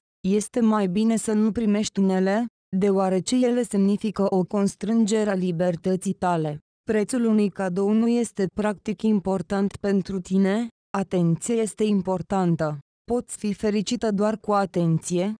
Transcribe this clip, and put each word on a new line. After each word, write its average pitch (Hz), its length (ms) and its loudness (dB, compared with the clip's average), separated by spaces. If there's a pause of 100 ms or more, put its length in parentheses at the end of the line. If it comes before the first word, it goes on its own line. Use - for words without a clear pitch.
(280)
Este 208 320 0
mai 220 280 2
bine 220 280 0
să 220 180 -2
nu 214 180 2
primești 208 480 0
unele, 190 460 2 (320)
deoarece 190 680 2
ele 240 180 2
semnifică 196 720 0
o 185 80 2
constrângere 214 840 0
a 202 40 0
libertății 180 800 -2
tale. 156 460 -2 (240)
Prețul 220 420 0
unui 214 240 4
cadou 196 420 -2
nu 226 160 2
este 233 380 0 (100)
practic 208 460 -4
important 196 760 0
pentru 196 440 -2
tine, 196 480 0 (300)
atenția 180 580 0
este 220 280 -2
importantă. 180 960 0 (320)
Poți 240 260 -4
fi 208 160 -4
fericită 214 580 -2
doar 214 260 0
cu - 140 -4
atenție, 180 880 0